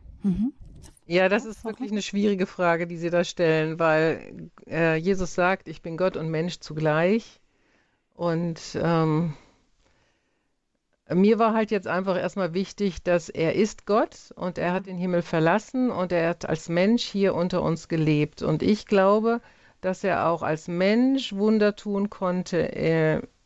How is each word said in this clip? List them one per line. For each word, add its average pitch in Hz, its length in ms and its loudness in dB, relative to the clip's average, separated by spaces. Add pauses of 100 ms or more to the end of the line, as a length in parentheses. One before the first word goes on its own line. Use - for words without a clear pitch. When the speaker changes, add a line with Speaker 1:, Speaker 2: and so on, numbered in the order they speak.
(240)
Speaker 1:
Mhm. 202 280 0 (540)
Speaker 2:
Ja, 180 240 4
das 208 140 2
Speaker 1:
Ja, 226 60 -10
Speaker 2:
ist 208 120 -14
Speaker 1:
Frau 233 80 -8
Speaker 2:
wirklich 233 200 -8
Speaker 1:
Horn. 214 60 -4
Speaker 2:
eine 202 80 -2
schwierige 202 420 0
Frage, 170 420 0
die 170 80 -10
Sie 165 140 -4
da 170 140 2
stellen, 160 560 0
weil, 160 720 0 (160)
äh, 160 300 0
Jesus 185 400 0
sagt, 185 320 0
"Ich 160 140 -14
bin 165 160 -10
Gott 185 180 0
und 160 140 -4
Mensch 160 300 -4
zugleich." 156 840 0 (760)
Und, 170 640 -4
ähm, 160 520 2 (1800)
mir 202 260 4
war 220 160 2
halt 220 160 0
jetzt 196 180 -2
einfach 185 300 -2
erstmal 180 360 -4
wichtig, 190 500 -4
dass 175 260 0
er - 260 -2
ist - 300 -2
Gott - 500 -2
und 180 220 -6
er 175 160 -2
hat 190 120 -4
den 185 120 -10
Himmel 175 240 0
verlassen 190 680 0
und 180 200 -2
er 165 180 0
hat - 180 -6
als - 220 -4
Mensch 190 340 2
hier 196 320 0
unter 175 260 -2
uns 160 280 -4
gelebt. 151 520 0
Und 156 220 0
ich 208 220 2
glaube, 214 560 2 (400)
dass 185 220 -4
er 160 260 0
auch 165 140 -2
als 156 240 -4
Mensch 226 640 2
Wunder 208 420 2
tun 202 340 -4
konnte, 180 640 -2
äh, 160 480 0 (240)